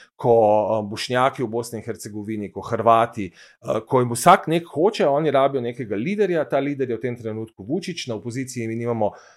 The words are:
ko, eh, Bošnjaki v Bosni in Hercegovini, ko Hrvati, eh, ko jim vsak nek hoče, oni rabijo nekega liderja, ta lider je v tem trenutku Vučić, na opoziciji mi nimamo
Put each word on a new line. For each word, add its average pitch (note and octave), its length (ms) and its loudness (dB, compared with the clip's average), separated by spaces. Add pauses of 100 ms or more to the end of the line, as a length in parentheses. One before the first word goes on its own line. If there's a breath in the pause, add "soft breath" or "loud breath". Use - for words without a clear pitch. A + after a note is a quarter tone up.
(120 loud breath)
ko, A#2+ 220 4
eh, G#2+ 500 4
Bošnjaki B2 560 -2
v A#2+ 80 -2
Bosni A#2 300 -6
in G2+ 60 -12
Hercegovini, G#2 680 -10
ko G2+ 120 -12
Hrvati, A2+ 640 2
eh, - 560 -6
ko C3 180 2
jim B2 100 0
vsak F3 380 6
nek E3 180 0
hoče, F#3 400 0
oni D3 240 2
rabijo C3+ 320 2
nekega A#2 340 -6
liderja, F3 480 0
ta D3 160 -2
lider C#3 300 -4
je A#2 60 -2
v A2 40 -6
tem B2 160 -6
trenutku A2 480 -10
Vučić, F3 420 -8
na A#2+ 100 -6
opoziciji A#2+ 520 -8
mi A2+ 80 -6
nimamo A#2 360 -2 (240 loud breath)